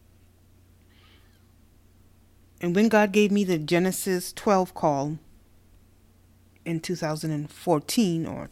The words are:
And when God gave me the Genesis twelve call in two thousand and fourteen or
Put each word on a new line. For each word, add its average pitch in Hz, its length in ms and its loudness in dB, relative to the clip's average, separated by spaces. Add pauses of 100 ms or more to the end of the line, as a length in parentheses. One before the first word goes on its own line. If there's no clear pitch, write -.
(2750)
And 175 120 -2
when 214 140 4
God 214 240 4
gave 208 180 4
me 202 140 2
the 180 140 0
Genesis 180 720 -2
twelve 190 400 0
call 147 460 -2 (1500)
in 165 160 -4
two 175 160 -6
thousand 156 340 -4
and 147 200 -6
fourteen 165 720 0
or 139 280 -10